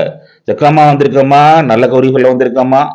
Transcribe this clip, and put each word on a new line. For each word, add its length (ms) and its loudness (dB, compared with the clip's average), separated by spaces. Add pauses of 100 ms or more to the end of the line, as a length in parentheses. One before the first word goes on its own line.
(520)
ஜக்கம்மா 380 0
வந்திருக்கம்மா, 760 2
நல்ல 240 0
கௌரிகளை 440 0
வந்திருக்கம்மா" 640 -2